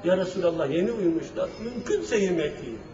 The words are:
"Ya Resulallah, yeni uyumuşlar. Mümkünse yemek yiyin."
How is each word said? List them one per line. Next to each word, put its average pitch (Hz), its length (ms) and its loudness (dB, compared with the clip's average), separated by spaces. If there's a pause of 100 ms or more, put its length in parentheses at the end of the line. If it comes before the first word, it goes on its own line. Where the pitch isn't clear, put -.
"Ya 180 120 4
Resulallah, 165 540 0
yeni 180 220 2
uyumuşlar. 170 560 0 (160)
Mümkünse 254 520 -2
yemek 175 460 2
yiyin." 117 160 -8 (160)